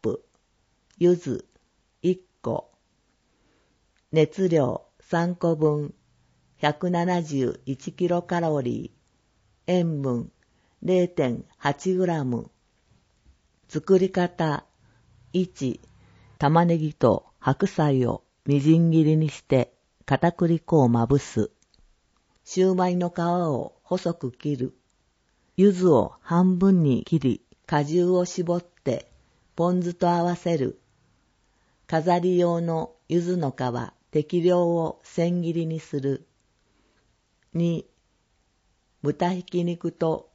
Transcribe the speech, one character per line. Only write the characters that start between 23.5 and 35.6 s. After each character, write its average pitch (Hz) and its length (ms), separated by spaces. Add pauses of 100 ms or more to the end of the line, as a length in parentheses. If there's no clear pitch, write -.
細 180 300
く 131 180
切 147 240
る。 127 220 (800)
柚 196 160
子 180 200
を 113 280
半 180 360
分 185 260
に 135 200
切 165 160
り、 131 220 (240)
果 147 180
汁 175 320
を 180 100
絞 175 320
っ 170 60
て、 - 480 (440)
ポ - 160
ン 180 120
酢 175 100
と 175 160
合 170 140
わ 175 120
せ 170 220
る。 131 220 (1080)
飾 170 320
り 180 180
用 170 240
の 165 320 (160)
柚 170 120
子 180 160
の 147 140
皮、 - 40 (560)
適 160 300
量 180 260
を 165 360
千 175 380
切 165 120
り 165 120